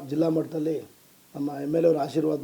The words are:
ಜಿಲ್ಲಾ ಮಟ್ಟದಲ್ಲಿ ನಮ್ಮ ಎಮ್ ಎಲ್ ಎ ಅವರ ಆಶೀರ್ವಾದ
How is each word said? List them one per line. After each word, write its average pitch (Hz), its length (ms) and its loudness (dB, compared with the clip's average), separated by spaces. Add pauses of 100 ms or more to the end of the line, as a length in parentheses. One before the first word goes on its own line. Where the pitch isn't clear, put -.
(120)
ಜಿಲ್ಲಾ 160 260 2
ಮಟ್ಟದಲ್ಲಿ 156 400 -2 (580)
ನಮ್ಮ 143 140 -4 (160)
ಎಮ್ 151 140 -2
ಎಲ್ 165 80 6
ಎ - 40 8
ಅವರ 156 140 2
ಆಶೀರ್ವಾದ 151 380 0